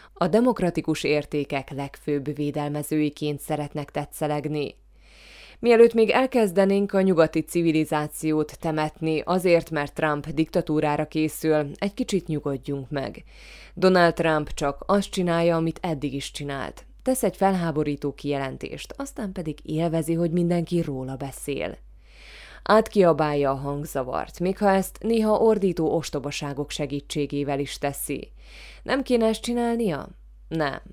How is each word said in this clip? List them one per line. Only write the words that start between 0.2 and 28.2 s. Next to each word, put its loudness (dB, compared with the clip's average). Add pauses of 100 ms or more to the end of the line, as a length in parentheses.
demokratikus 2
értékek -2
legfőbb -6
védelmezőiként -2
szeretnek -6
tetszelegni. -4 (840)
Mielőtt 8
még 4
elkezdenénk 4
a 4
nyugati 4
civilizációt 0
temetni -2
azért, 2
mert -4
Trump -2
diktatúrára 0
készül, 0
egy -4
kicsit -2
nyugodjunk -6
meg. -8 (500)
Donald 6
Trump 0
csak -4
azt 2
csinálja, 2
amit -2
eddig -4
is -8
csinált. -10 (180)
Tesz 0
egy 0
felháborító 0
kijelentést, -6
aztán -8
pedig -8
élvezi, -2
hogy 0
mindenki 0
róla -6
beszél. -8 (840)
Átkiabálja 4
a -2
hangzavart, -6
még -2
ha 4
ezt 2
néha 2
ordító 2
ostobaságok -4
segítségével -4
is -6
teszi. -6 (520)